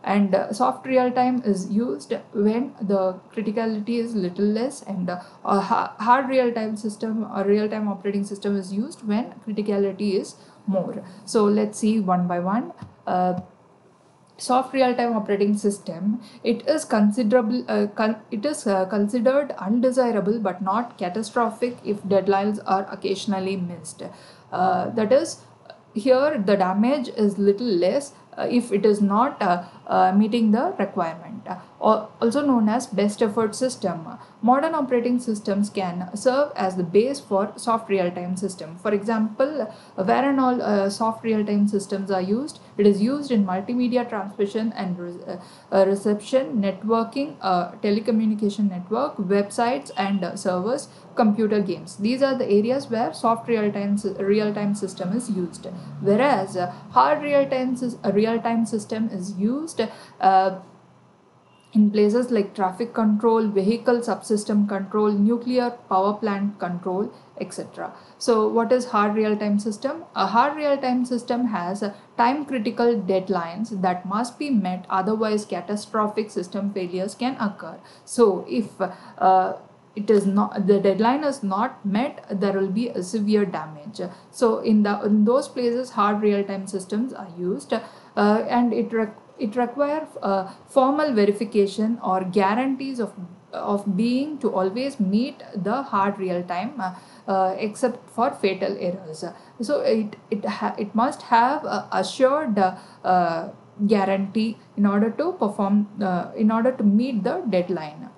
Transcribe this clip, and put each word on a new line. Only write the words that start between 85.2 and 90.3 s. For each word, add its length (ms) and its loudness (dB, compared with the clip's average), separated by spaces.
those 220 2
places, 420 -2
hard 320 0
real-time 460 0
systems 440 -4
are 240 -14
used, 380 -4
uh, 720 0
and 240 2
it 220 -2
re-, 180 -2
it 160 -4
require, 520 -2
uh, 280 0